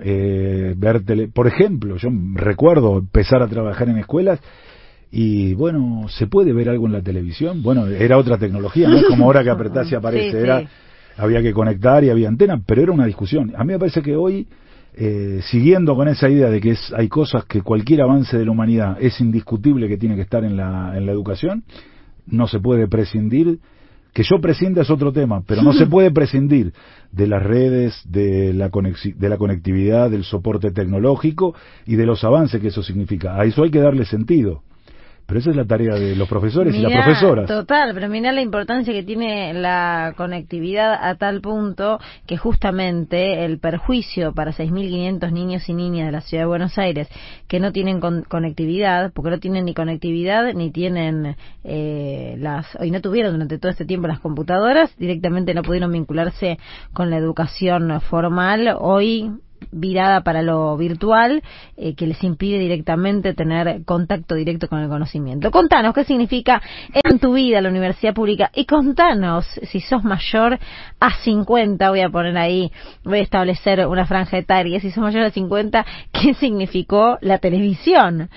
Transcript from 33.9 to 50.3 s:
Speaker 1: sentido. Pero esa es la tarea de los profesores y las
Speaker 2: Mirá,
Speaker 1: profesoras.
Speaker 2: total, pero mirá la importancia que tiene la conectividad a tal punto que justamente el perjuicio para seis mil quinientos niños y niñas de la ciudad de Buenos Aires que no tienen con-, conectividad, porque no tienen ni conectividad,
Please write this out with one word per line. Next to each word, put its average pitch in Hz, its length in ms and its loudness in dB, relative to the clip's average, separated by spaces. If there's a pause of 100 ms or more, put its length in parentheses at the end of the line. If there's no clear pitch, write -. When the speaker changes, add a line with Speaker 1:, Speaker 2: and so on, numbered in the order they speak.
Speaker 1:
sentido. 110 560 0 (640)
Pero 101 140 -2
esa 143 120 0
es 147 60 2
la 131 80 0
tarea 110 300 0
de 101 220 0
los 95 120 -2
profesores 107 460 0
y 107 60 0
las 113 100 2
Speaker 2:
Mirá, 131 140 2
Speaker 1:
profesoras. 190 420 2
Speaker 2:
total, 226 480 0
pero 190 140 -6
mirá 226 240 -2
la 269 100 -2
importancia 226 500 -4
que 196 120 -6
tiene 208 500 -6
la 175 640 -2
conectividad 180 840 -4
a 180 140 -4
tal 196 260 -4
punto 208 600 -4 (260)
que 175 100 -6
justamente 180 1080 -2
el 160 160 -6
perjuicio 170 760 -4
para 156 180 -6
seis 160 200 -6
mil 190 180 -4
quinientos 180 400 -4
niños 180 380 -6
y 170 60 -4
niñas 175 320 -4
de 151 60 -6
la 151 100 -6
ciudad 160 200 -4
de 165 60 0
Buenos 170 280 -4
Aires 165 320 -4 (380)
que 180 140 -2
no 196 100 -2
tienen 190 300 -2
con-, 170 240 -4
conectividad, 175 920 -2
porque 165 160 -6
no 180 80 -2
tienen 185 260 -4
ni 175 100 -4
conectividad, 170 800 -2